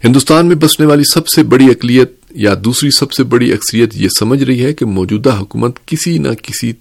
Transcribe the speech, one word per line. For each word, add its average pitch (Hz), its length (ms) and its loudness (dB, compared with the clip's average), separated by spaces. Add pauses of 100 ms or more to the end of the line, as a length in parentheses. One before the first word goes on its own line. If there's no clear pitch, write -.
ہندوستان 147 420 2
میں 175 100 4
بسنے 156 300 0
والی 147 180 4
سب 160 240 -2
سے - 140 2
بڑی 127 220 4
اقلیت 123 480 2 (180)
یا 104 240 0 (100)
دوسری 123 260 -2
سب - 220 -2
سے - 100 -2
بڑی 120 300 0
اکثریت 110 440 -2
یہ 101 120 -2 (100)
سمجھ 131 260 0
رہی 127 200 -2
ہے 147 100 -2
کہ 139 100 -4
موجودہ 107 500 -2
حکومت 117 520 -6
کسی 165 320 -4
نہ 143 100 -2
کسی 117 520 -8